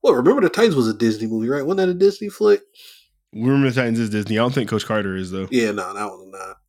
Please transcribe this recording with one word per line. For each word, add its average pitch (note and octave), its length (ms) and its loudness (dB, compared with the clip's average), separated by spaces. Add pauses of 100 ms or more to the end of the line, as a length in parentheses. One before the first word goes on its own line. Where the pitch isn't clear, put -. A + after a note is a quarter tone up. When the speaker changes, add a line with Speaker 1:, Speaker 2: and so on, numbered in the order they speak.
Speaker 1:
what, B3+ 120 4
Remember F#3+ 280 4
the E3+ 60 2
Titans G#3 280 2
was A#2 120 2
a A2 60 -2
Disney A2 320 0
movie, A2 220 -4
right? C#3 160 -2
Wasn't F#3+ 140 -2
that F#3+ 100 2
a F3+ 60 -2
Disney G3 340 0
flick? G#3 340 2 (720)
Speaker 2:
Remember C3+ 380 2
the A#2+ 40 -6
Titans A#2 240 0
is A2+ 120 -2
Disney. G#2+ 280 -2
I A2+ 40 2
don't B2+ 120 0
think A#2+ 160 -2
Coach G#2+ 160 -2
Carter G2 300 -2
is, F#2 140 -8
though. F#2+ 200 -8
Speaker 1:
Yeah, A#2 220 0
no, G2 220 -8
that G#2 120 -8
one's F#2+ 260 -16
not. F#2+ 240 -14 (120)